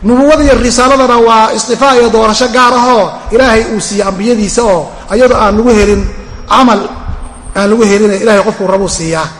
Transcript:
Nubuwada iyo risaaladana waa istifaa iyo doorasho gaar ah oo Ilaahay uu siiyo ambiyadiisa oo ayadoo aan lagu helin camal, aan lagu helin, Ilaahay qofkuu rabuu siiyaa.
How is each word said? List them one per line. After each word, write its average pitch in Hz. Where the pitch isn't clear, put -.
Nubuwada 277
iyo 277
risaaladana 247
waa 226
istifaa 247
iyo 240
doorasho 220
gaar 247
ah 247
oo 185
Ilaahay 226
uu 208
siiyo 202
ambiyadiisa 208
oo 175
ayadoo 240
aan 208
lagu 233
helin 208
camal, 226
aan 196
lagu 226
helin, 208
Ilaahay 202
qofkuu 202
rabuu 190
siiyaa. 160